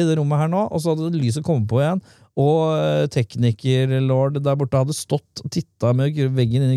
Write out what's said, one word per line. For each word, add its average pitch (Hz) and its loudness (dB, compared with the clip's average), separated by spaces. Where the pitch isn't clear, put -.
i 175 2
det 160 2
rommet 147 0
her 156 0
nå, 185 0
og 165 -2
så 160 0
hadde 160 -4
lyset 143 -2
kommet 120 0
på 120 2
igjen, 175 0
og, 156 2
eh, 151 0
teknikerlord 131 0
der 139 0
borte 139 0
hadde 143 -2
stått - -6
og - -8
tittet - -2
med 139 0
gr-, 135 0
veggen 127 0
inn 131 2